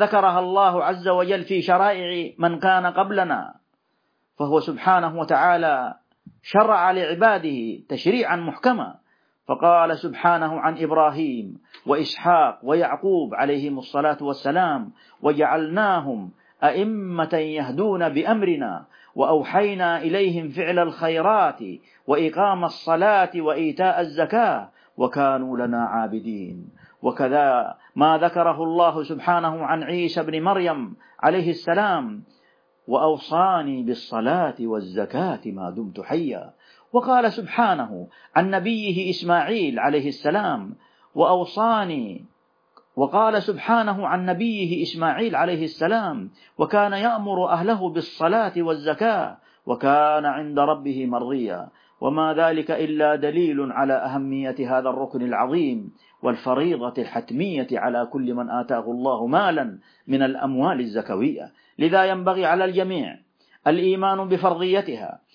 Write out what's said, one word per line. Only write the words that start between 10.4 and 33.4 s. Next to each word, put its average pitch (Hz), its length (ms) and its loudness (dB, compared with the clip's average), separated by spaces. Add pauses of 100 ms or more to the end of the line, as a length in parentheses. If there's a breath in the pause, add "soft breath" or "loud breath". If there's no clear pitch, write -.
عن 160 180 -2
إبراهيم 151 800 0 (280 loud breath)
وإسحاق 151 800 2
ويعقوب 151 720 0
عليهم 139 420 -2
الصلاة 147 440 0
والسلام: 143 720 -2 (300 soft breath)
"وجعلناهم 151 1120 0 (320 soft breath)
أئمة 175 720 0
يهدون 156 760 0
بأمرنا 156 760 -2 (300 soft breath)
وأوحينا 170 840 0
إليهم 170 480 0
فعل 175 300 -2
الخيرات 165 800 2 (480 soft breath)
وإقام 165 560 2
الصلاة 180 720 2
وإيتاء 160 680 0
الزكاة 160 680 0 (280 soft breath)
وكانوا 131 600 0
لنا 120 260 -2
عابدين". 101 840 -6 (320 soft breath)
وكذا 127 760 2 (200 soft breath)
ما 160 220 4
ذكره 165 460 2
الله 165 400 2
سبحانه 160 640 -2
عن 160 180 -2
عيسى 170 400 -2
بن 156 200 -4
مريم 170 520 -2 (240 soft breath)
عليه 165 300 2
السلام: 170 760 -2 (640 soft breath)
"وأوصاني 151 960 0